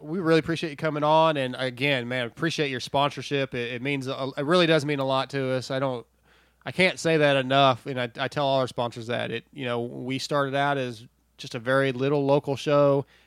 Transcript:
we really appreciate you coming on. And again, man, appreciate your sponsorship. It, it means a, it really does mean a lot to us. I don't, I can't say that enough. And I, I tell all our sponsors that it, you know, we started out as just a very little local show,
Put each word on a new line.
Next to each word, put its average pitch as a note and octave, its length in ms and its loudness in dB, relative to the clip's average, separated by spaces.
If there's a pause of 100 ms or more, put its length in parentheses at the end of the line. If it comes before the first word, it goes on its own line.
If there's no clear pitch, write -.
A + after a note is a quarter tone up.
we D#3 180 -6
really D#3+ 220 4
appreciate E3 300 -4
you C#3+ 60 -12
coming D3+ 280 -2
on. D#3 340 6
And B2+ 200 -2
again, B2+ 500 -2
man, B2 180 -2
appreciate D3+ 440 -2
your B2+ 100 -4
sponsorship. C#3 760 -2
It, A#2+ 200 -4
it A#2+ 80 -8
means C3+ 260 -4
a, C3 280 -6
it D3 80 -4
really F3 220 4
does D#3 180 4
mean D3 140 0
a C3+ 80 -2
lot C3+ 240 0
to C3 220 -2
us. B2+ 180 -4
I C3+ 80 -2
don't, C3 260 -4 (640)
I C#3 60 -10
can't F3+ 260 2
say D#3+ 200 2
that C#3+ 180 6
enough. C3+ 500 4
And B2+ 140 -4
I, B2 180 -4
I C3+ 80 -4
tell C#3+ 200 -2
all C3+ 120 2
our B2+ 80 2
sponsors A#2+ 400 -6
that A#2 240 -4
it, A#2 220 -8
you A2+ 140 -10
know, A#2+ 160 -2
we C3 360 -6
started C#3 380 -2
out C#3 220 2
as B2 280 -8 (320)
just - 160 -14
a B2+ 40 -6
very C3+ 340 2
little C#3 340 0
local C#3 300 2
show, C#3+ 480 4 (220)